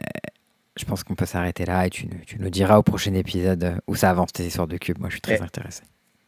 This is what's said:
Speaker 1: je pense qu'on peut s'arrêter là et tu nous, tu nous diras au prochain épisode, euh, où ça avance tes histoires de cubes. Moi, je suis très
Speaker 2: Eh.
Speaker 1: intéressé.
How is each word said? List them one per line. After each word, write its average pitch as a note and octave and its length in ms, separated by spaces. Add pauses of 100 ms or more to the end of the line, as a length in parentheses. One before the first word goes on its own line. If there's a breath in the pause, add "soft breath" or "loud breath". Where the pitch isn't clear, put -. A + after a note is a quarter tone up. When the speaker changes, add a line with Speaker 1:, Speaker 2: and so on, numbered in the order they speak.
(760)
Speaker 1:
je - 80
pense - 180
qu'on F#2 120
peut F2+ 100
s'arrêter F2+ 400
là F#2 220
et - 20
tu - 180
nous, F2+ 180
tu - 140
nous F#2+ 100
diras F#2+ 280
au G#2 60
prochain G2+ 300
épisode, F#2 500
euh, F2 140 (100)
où G2 80
ça G2 160
avance F2+ 200
tes F2+ 140
histoires F2 220
de E2+ 100
cubes. - 220
Moi, F2+ 100
je - 60
suis - 60
très A2 160
Speaker 2:
Eh. G2+ 40
Speaker 1:
intéressé. - 400 (460)